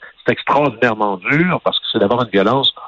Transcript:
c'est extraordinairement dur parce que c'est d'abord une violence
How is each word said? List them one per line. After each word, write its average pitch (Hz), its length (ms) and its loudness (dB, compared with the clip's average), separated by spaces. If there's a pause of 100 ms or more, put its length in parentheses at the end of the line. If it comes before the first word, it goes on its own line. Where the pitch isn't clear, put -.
(240)
c'est 123 80 0
extraordinairement 113 840 0
dur 143 440 0
parce 92 160 -2
que - 140 -10
c'est 117 60 0
d'abord 117 260 2
une 117 60 -14
violence 110 440 2 (140)